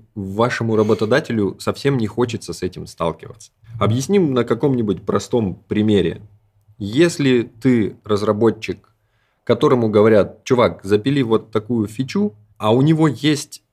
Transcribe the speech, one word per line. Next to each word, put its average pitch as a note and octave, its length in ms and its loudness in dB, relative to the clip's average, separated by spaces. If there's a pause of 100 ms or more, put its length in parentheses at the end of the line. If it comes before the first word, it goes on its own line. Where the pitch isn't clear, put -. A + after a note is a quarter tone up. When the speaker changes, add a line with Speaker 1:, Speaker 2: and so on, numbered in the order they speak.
Speaker 1:
<laughs> - 100 -20
Speaker 2:
вашему A2 600 -4
работодателю G#2+ 840 0
совсем C3+ 380 -4
не G#2+ 80 -2
хочется A2+ 480 -6
с - 80 -12
этим E2 240 -10
сталкиваться. - 640 -10 (280)
Объясним C3+ 540 0
на A#2+ 120 0
каком-нибудь A#2 580 -2
простом G#2 520 -2 (140)
примере. G#2 540 0 (560)
Если B2+ 640 0 (180)
ты A#2+ 440 2
разработчик, G#2 840 0 (560)
которому A#2+ 460 2
говорят: G#2 540 4
«Чувак, A2+ 400 2
запили G#2 360 0
вот A2 300 0
такую A2 360 -2
фичу», G3+ 460 -4 (240)
а G#2+ 180 0
у C3 60 4
него D#3 280 4
есть C#3+ 540 -4 (100)